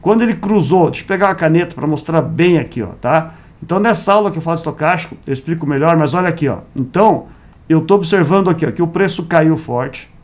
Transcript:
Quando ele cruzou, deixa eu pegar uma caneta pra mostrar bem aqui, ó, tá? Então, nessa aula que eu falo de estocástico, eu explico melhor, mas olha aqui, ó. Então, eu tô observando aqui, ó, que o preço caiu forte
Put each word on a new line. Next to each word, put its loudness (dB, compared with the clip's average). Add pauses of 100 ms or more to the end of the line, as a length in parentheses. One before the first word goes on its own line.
Quando 2
ele 0
cruzou, 2
deixa -10
eu -18
pegar 0
uma 0
caneta 0
pra -6
mostrar -2
bem 2
aqui, -6
ó, -6 (120)
tá? -2 (280)
Então, -2
nessa 2
aula 2
que -8
eu -8
falo -2
de -6
estocástico, -4 (100)
eu -4
explico -6
melhor, 2
mas 0
olha 0
aqui, -2
ó. -4 (180)
Então, 0 (420)
eu 4
tô 0
observando 2
aqui, 0
ó, -2
que -4
o 0
preço -2
caiu 2
forte -8 (140)